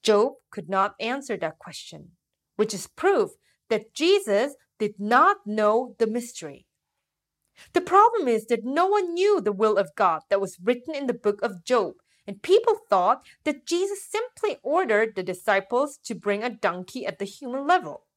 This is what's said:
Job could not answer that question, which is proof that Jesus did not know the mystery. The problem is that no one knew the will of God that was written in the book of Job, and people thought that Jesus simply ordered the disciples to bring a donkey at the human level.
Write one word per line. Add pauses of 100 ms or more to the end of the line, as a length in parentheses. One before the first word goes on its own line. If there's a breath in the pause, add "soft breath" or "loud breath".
Job (160)
could
not
answer
that
question, (400)
which
is
proof (360)
that
Jesus (240)
did
not
know
the
mystery. (1040 loud breath)
The
problem
is
that
no
one
knew
the
will
of
God
that
was
written
in
the
book
of
Job, (280)
and
people (120)
thought (160 soft breath)
that
Jesus
simply
ordered
the
disciples
to
bring
a
donkey
at
the
human
level. (100)